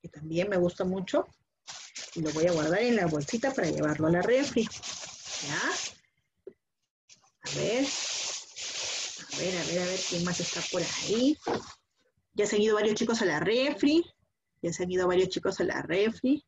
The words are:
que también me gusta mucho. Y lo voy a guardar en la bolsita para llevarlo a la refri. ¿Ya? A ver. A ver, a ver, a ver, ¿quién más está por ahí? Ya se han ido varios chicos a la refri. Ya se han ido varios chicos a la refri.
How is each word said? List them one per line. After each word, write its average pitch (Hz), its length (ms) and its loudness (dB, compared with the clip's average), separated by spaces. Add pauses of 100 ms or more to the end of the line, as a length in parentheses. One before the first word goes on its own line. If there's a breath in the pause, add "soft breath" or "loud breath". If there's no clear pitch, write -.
que 165 80 -14
también 165 400 -2
me 185 80 2
gusta 175 260 2
mucho. 190 420 0 (880)
Y 170 60 -4
lo 156 120 0
voy 156 140 2
a 180 60 4
guardar 165 300 2
en 240 140 4
la 180 100 2
bolsita 226 480 0
para 170 160 0
llevarlo 151 380 0
a - 20 4
la 175 100 4
refri. 247 480 2 (760)
¿Ya? 151 180 -4 (1800)
A 143 160 -6
ver. 214 300 0 (1500)
A - 60 -6
ver, 180 180 -2
a 160 80 -2
ver, 165 160 -2
a 180 60 0
ver, 180 200 -2
¿quién 175 180 -2
más 175 160 -2
está 170 200 -4 (100)
por 180 120 0
ahí? 233 520 2 (1000)
Ya 202 100 2
se 208 120 0
han 208 60 4
ido 220 120 6
varios 214 220 4
chicos 226 260 0
a - 20 2
la 156 160 2
refri. 285 640 4 (560)
Ya 170 140 -4
se 180 80 -4
han 180 100 -2
ido 180 160 2
varios 185 220 4
chicos - 300 -2
a 175 40 2
la - 160 -2
refri. 226 680 0